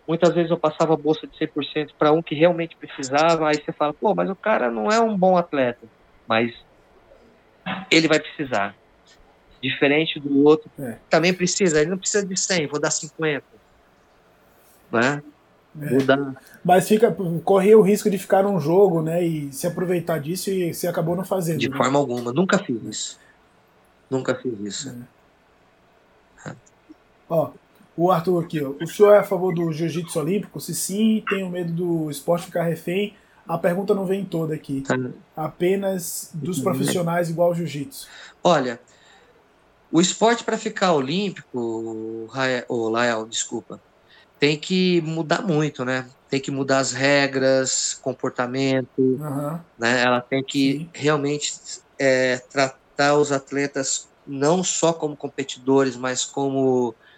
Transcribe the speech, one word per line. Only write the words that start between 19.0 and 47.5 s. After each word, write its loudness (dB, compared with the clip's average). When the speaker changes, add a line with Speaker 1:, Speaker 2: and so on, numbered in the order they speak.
Speaker 2:
né, 0
e -4
se -8
aproveitar -2
disso -6
e -2
você -6
acabou -2
não -4
fazendo, -2
Speaker 1:
De 0
Speaker 2:
né? -6
Speaker 1:
forma 2
alguma, -2
nunca 2
fiz -6
Speaker 2:
É. -10
Speaker 1:
isso. -12
Nunca -2
fiz -6
isso. -10
Speaker 2:
É. -12
Ó, 0
o 4
Arthur 2
aqui, -6
ó. -6
"O -6
senhor 6
é 10
a 0
favor -2
do -2
jiu-jitsu -4
olímpico? -4
Se -10
sim, 0
tenho -2
medo -4
do -2
esporte -2
ficar -4
refém." -4
A -4
pergunta 0
não -2
vem -2
toda -4
aqui. -6
Speaker 1:
Tá. -2
Speaker 2:
Apenas -4
dos -6
Speaker 1:
Uhum. -4
Speaker 2:
profissionais 0
igual 2
ao 0
jiu-jitsu. -8
Speaker 1:
Olha, 2
o 4
esporte 2
pra -2
ficar 0
olímpico, -4
Rae-, -2
ô, -2
Lael, 0
desculpa, -8
tem 2
que 2
mudar -2
muito, -2
né? -4
Tem -2
que -8
mudar 0
as -2
regras, 2